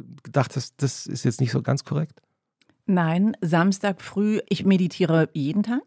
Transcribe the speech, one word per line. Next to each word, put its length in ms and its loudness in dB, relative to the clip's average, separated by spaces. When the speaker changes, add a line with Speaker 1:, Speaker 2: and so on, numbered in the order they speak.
Speaker 1:
gedacht 320 -2
hast, 280 -6
das 240 -4
ist 180 -6
jetzt 160 0
nicht 100 0
so 120 0
ganz 200 -2
korrekt? 380 -6
Speaker 2:
Nein, 540 2
Samstag 600 2
früh, 380 -2
ich 160 -2
meditiere 680 2
jeden 300 -2
Tag, 240 -2